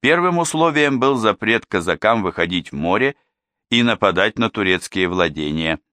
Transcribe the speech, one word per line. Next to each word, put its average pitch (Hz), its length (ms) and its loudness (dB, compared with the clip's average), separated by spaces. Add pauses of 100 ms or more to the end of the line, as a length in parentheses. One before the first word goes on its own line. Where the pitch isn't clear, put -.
Первым 170 380 2
условием 151 600 0
был 135 160 2
запрет 110 500 0
казакам 98 560 0
выходить 87 480 -2
в - 60 -16
море 101 400 -2 (540)
и 120 120 2
нападать 104 560 0
на 95 100 0
турецкие 92 600 -2
владения. 80 720 -2 (120)